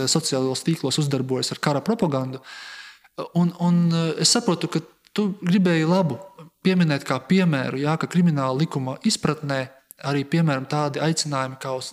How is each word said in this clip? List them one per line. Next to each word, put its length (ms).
ā, 80
sociālos 560
tīklos 380
uzdarbojas 500
ar 80
kara 240
propagandu. 560
Un, 240
un, 320
ā, 140
es 120
saprotu, 400
ka 80
tu 200
gribēji 440
labu 280
pieminēt 400
kā 160
piemēru, 640
jā, 160
ka 80
krimināla 480
likuma 480
izpratnē 600
arī, 240
piemēram, 400
tādi 320
aicinājumi 640
kā 140
uz 160